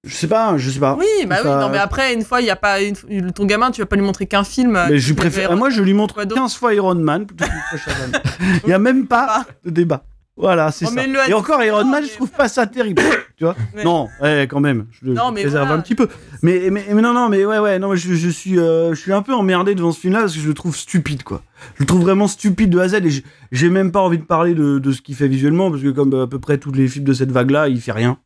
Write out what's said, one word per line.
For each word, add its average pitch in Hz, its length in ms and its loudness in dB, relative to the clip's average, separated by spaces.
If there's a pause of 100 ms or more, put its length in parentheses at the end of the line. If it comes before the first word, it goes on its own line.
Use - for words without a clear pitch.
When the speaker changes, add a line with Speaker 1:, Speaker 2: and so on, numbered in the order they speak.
Speaker 1:
Je - 100 -14
sais 165 140 -4
pas, 220 280 2
je 131 120 -2
sais 135 100 -6
pas. 139 180 2
Speaker 2:
Oui, 392 300 2
bah 180 100 0
Speaker 1:
Ça 226 60 0
Speaker 2:
oui, 139 180 2
non, 135 80 0
mais 139 80 0
après, 247 360 0
une 226 100 -2
fois, 247 160 -2
il 240 80 0
y - 20 0
a 190 60 0
pas 196 240 0
une... 196 540 -4
ton 202 120 -2
gamin, 214 240 2
tu 233 120 -6
vas 196 40 -2
pas 202 120 -2
lui 196 80 2
montrer 196 220 -4
qu'un 202 180 0
film, 247 260 0
Speaker 1:
Mais 190 80 2
Speaker 2:
euh, 156 180 4
Speaker 1:
je 127 100 2
lui - 0 -
Speaker 2:
qui 151 80 2
Speaker 1:
préfère, 185 340 0
Speaker 2:
fait 175 80 2
Speaker 1:
moi, 262 120 2
je 226 120 2
lui 190 120 4
montre 208 200 2
Speaker 2:
quoi 208 120 -6
d'autre 220 140 -2
Speaker 1:
quinze 254 160 -2
fois 233 180 0
Iron 190 220 2
Man 165 300 0
plutôt 196 180 -6
qu'une - 100 -4 (160)
fois - 80 -8
Shazam. - 340 -8 (280)
Speaker 2:
<laughs> 180 240 0
Speaker 1:
Il - 60 0
y 180 40 4
a 190 60 4
même 254 280 2
pas 247 220 0
Speaker 2:
Ah. 220 160 -2 (200)
Speaker 1:
de 175 60 -6
débat. 160 340 0 (320)
Voilà, 170 340 2
c'est - 140 -6
ça. 226 60 -2
Speaker 2:
Emmène-le 262 280 -2
à 254 100 2
Speaker 1:
Et 190 40 2
encore, 254 320 0
Iron 214 180 2
Speaker 2:
Non, 262 80 2
Speaker 1:
Man, 294 120 0
Speaker 2:
mais 285 40 -6
Speaker 1:
je 214 60 -10
trouve 214 180 -6
pas 277 160 0
ça 233 180 0
terrible, 226 360 -2 (180)
<coughs> - 180 -16
tu 156 60 -4
vois. 170 140 0 (180)
Speaker 2:
Mais 107 80 -8
Speaker 1:
Non, 160 240 0 (140)
ouais, 143 280 2
quand 143 120 -2
même, 123 280 0
je - 180 -12
le 127 80 0
Speaker 2:
Non, 240 180 -2
mais 202 80 -6
Speaker 1:
préserve 143 240 0
Speaker 2:
voilà. 151 120 0
Speaker 1:
un 165 60 -2
petit 226 120 -2
peu. 247 120 2 (360)
Mais, 180 280 2
mais, 202 220 -4
mais 214 80 4
non, 240 120 2
non, 240 140 2
mais 196 160 2
ouais, 214 160 0
ouais, 202 180 2
non, 196 120 -2
mais 190 80 0
je, 175 160 -2
je 170 160 0
suis, 180 280 -2
euh, 165 360 2
je 151 80 -8
suis 185 100 -4
un 196 100 2
peu 262 120 -4
emmerdé 196 420 2
devant 170 160 0
ce 160 80 -6
film-là 190 220 0
parce 190 140 0
que 160 40 -8
je 151 80 -4
le 151 60 0
trouve 156 240 -6
stupide, 147 460 -4
quoi. - 180 -10 (340)
Je - 60 -6
le 139 60 2
trouve 180 160 4
vraiment 196 260 2
stupide 202 400 0
de 175 100 4
A 185 40 2
à 185 40 2
Z 185 60 0 (100)
et 160 60 2
j'ai, 135 140 -2 (280)
j'ai 143 180 2
même 190 220 2
pas 196 80 0
envie 175 180 2
de 156 60 -6
parler 170 300 2
de, 143 260 2
de 135 140 -2
ce 127 80 -8
qu'il 139 140 -14
fait 139 120 0
visuellement 147 440 2
parce 139 120 -4
que 143 60 2
comme, 135 240 2
euh, 131 100 0
à 127 40 -2
peu 131 120 -8
près 143 180 -2
tous 139 140 -8
les 135 160 2
films 139 160 -6
de 139 80 2
cette 131 220 0
vague-là, 139 340 2
il 123 140 -2
fait 117 100 -8
rien. 120 340 0